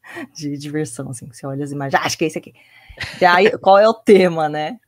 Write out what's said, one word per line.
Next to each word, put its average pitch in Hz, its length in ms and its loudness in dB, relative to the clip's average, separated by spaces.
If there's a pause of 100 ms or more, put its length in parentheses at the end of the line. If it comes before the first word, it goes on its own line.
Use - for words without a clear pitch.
(320)
de 143 240 -10
diversão, 147 540 -8
assim, 131 180 -16
que 120 80 -20
você - 100 -18
olha 139 180 -8
as 143 80 -10
imagens, 143 280 -4
"Ah, 156 60 -6
acho - 100 -8
que - 80 -4
é 160 40 0
esse 156 100 -10
aqui." - 160 -20 (680)
E - 40 2
aí, 180 260 4
<laughs> - 80 -4
qual 190 200 4
é 214 100 6
o 226 60 4
tema, 180 540 4
né? 151 400 -6